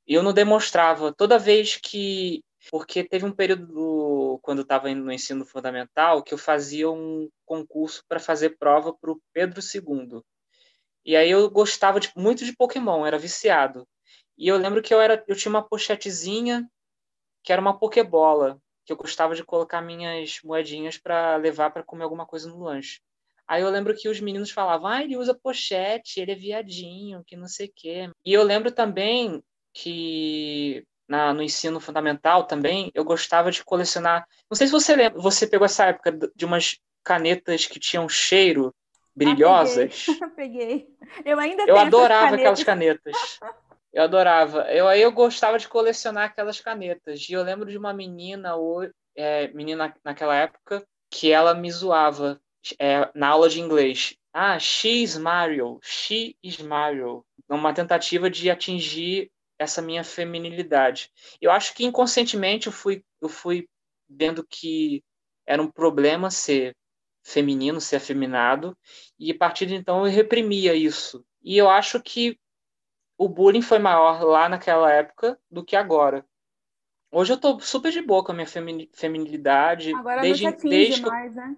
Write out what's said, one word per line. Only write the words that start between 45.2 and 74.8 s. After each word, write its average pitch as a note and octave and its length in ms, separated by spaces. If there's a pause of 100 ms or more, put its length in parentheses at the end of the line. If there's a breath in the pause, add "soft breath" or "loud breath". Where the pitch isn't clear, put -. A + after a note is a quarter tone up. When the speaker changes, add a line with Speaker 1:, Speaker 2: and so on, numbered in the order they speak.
Speaker 1:
de A3 100
colecionar A3+ 580
aquelas G#3 340
canetas. F3 720
E F3 40
eu F3+ 100
lembro G3 260
de G3+ 80
uma G3+ 160
menina, F#3 640
o-, E3+ 340 (260)
é, D3 340
menina D#3 540
naquela D3 320
época, G3+ 500 (240)
que D#3 220
ela E3 220
me F3 180
zoava, D3+ 680 (400)
é, C#3 360
na C#3+ 140
aula D#3+ 200
de D#3+ 120
inglês. C#3+ 540 (180)
"Ah, F3+ 260
she's A3+ 580
Mario, D#3 640
she - 640
is F3+ 160
Mario." D3 640 (240)
Numa D3+ 240
tentativa F3 560
de F3+ 220
atingir F3 800 (260)
essa D3+ 240
minha E3 220
feminilidade. E3+ 1080 (320 soft breath)
Eu E3+ 100
acho G3+ 220
que A#3+ 120
inconscientemente A#3+ 800
eu G3+ 60
fui, G3 300 (180)
eu D#3 80
fui F3 380 (400)
vendo D#3+ 400
que D#3 560 (420)
era C#3+ 160
um D#3 100
problema D#3+ 580
ser C3 460 (480)
feminino, C#3+ 580
ser - 160
afeminado, C3+ 800 (420 soft breath)
e D#3 120
a E3 60
partir F3 280
de F#3+ 100
então F#3 300
eu G3+ 60
reprimia G#3 640
isso. D#3 500 (160)
E G3 160
eu G3+ 120
acho G3+ 320
que A#3+ 360 (800)
o G3 120
bullying G3 320
foi A3+ 180
maior E3 440
lá D#3+ 260
naquela E3 420